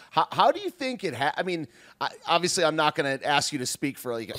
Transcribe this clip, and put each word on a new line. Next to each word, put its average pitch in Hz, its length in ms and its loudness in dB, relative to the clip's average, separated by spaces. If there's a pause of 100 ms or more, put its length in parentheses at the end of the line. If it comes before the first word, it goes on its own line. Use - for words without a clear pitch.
(100)
how, 160 200 2
how 214 220 6
do 370 80 -2
you 392 100 -4
think 254 320 -6
it 160 120 -4
ha-, 139 220 0
I 180 60 -2
mean, 175 240 -2 (340)
I, 135 100 -2 (180)
obviously 170 340 2
I'm 156 140 2
not 151 180 2
gonna 139 300 -2
ask 143 280 2
you 143 60 -4
to 123 80 -2
speak - 320 -4
for, 127 140 -6
like, 113 260 -6